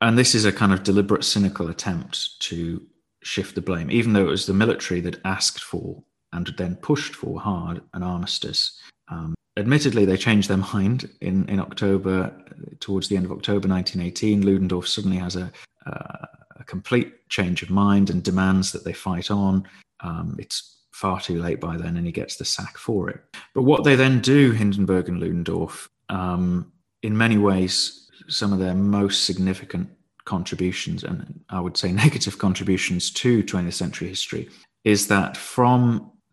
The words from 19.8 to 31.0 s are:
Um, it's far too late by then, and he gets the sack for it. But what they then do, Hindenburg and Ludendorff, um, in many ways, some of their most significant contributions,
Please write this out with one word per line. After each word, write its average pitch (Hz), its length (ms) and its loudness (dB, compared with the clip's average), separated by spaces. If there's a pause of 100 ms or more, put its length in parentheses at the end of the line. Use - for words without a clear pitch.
Um, 85 380 -8
it's - 380 -12 (140)
far 92 300 -2
too 85 200 -4
late 85 200 -4
by 82 160 -6
then, 85 180 -4
and 85 100 -2
he 85 60 -4
gets - 240 -8
the - 80 -12
sack - 340 -6
for 104 320 -4
it. - 120 -12 (340)
But 135 80 2
what 147 220 4
they 139 100 8
then 131 240 4
do, 131 320 6
Hindenburg 98 560 2
and 90 120 -4
Ludendorff, 87 680 -4 (200)
um, 90 600 -2 (320)
in 107 140 -2
many 113 200 4
ways, 95 720 0 (180)
some 101 240 -2
of 95 80 0
their 92 160 0
most 101 480 2
significant 92 640 -2 (360)
contributions, 92 800 -4